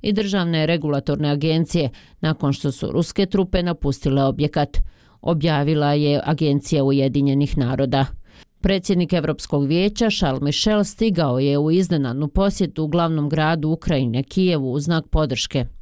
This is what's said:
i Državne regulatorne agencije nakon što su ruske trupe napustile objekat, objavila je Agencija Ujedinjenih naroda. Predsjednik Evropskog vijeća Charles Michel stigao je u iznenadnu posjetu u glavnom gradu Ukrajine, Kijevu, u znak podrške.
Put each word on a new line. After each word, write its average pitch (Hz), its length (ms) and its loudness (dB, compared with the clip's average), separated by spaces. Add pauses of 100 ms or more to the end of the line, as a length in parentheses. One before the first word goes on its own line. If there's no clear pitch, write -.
i 208 120 -2
Državne 185 520 0
regulatorne 147 640 0
agencije 156 600 0 (320)
nakon 151 320 0
što 139 180 -4
su - 200 -8
ruske 170 340 0
trupe 185 380 0
napustile 139 600 -2
objekat, 143 540 0 (440)
objavila 147 720 2
je 147 320 2
Agencija 143 580 0
Ujedinjenih 139 760 2
naroda. 135 480 0 (560)
Predsjednik 185 520 0
Evropskog 147 520 -2
vijeća 196 440 0
Charles 135 320 0
Michel 208 420 0
stigao 170 560 0
je 143 180 2
u 151 140 2
iznenadnu 151 560 0
posjetu 190 560 0
u 156 40 -2
glavnom 160 420 0
gradu 156 400 0
Ukrajine, 135 540 0
Kijevu, 165 480 0
u 135 80 -2
znak 160 280 -2
podrške. 135 580 -2 (160)